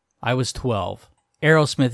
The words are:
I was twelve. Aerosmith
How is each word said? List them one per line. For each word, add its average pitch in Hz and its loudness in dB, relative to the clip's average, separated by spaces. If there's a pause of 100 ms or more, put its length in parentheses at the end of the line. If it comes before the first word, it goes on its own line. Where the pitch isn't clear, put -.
(220)
I 120 0
was 127 0
twelve. 101 -6 (320)
Aerosmith 151 2